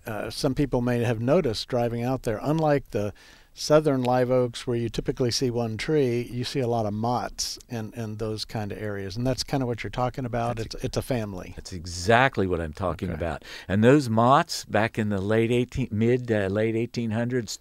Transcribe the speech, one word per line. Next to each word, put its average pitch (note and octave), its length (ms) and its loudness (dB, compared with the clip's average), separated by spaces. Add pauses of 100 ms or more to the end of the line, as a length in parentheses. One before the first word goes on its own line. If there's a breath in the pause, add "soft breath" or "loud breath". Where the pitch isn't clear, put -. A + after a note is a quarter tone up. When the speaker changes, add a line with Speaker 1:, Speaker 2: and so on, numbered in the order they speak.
Speaker 1:
uh, G#2+ 240 -6
some C3 240 -2
people C3 260 0
may A#2+ 220 0
have A2+ 180 0
noticed C3 460 2
driving A#2+ 360 0
out C3 200 -2
there, A2 180 -2
unlike D3+ 500 0
the G#2 220 -2 (460 loud breath)
southern D3+ 440 4
live B2 260 2
oaks B2 380 0
where A#2+ 100 0
you A#2 100 -2
typically B2+ 440 -2
see B2+ 180 0
one A2+ 280 -2
tree, B2 440 2 (100)
you B2 120 -4
see - 160 -4
a B2 80 0
lot A#2 180 2
of G#2 80 -2
mott's A2+ 640 -2 (120)
in, A2+ 260 -8
in G#2+ 220 -8
those A2 280 -6
kind G#2 260 -6
of F#2+ 60 -8
areas, G2 400 -6
and A#2+ 80 -2
that's C3 180 0
kinda C3+ 220 -2
what A#2+ 180 -4
you're G#2+ 60 -8
talking B2 360 -4
about. A#2 320 -4
Speaker 2:
That's A2 180 -8
Speaker 1:
It's, - 100 -10
it's A2+ 120 -2
a A2+ 40 -2
family. G2+ 540 -4
Speaker 2:
That's - 180 -14
exactly F#2+ 720 2
what F2 160 0
I'm D#2+ 100 -4
talking F2+ 380 -4
Speaker 1:
Okay. E2+ 80 -4
Speaker 2:
about. D#2+ 260 -4 (240 loud breath)
And G2+ 160 4
those C3 260 8
mott's A#2+ 560 4
back A2 340 0
in G#2+ 100 0
the G#2 100 0
late A2 320 2
eighteen, B2 400 0
mid, A#2 400 2
uh, G#2 160 2
late G#2+ 280 0
eighteen A#2 360 -2
hundreds A#2+ 500 -2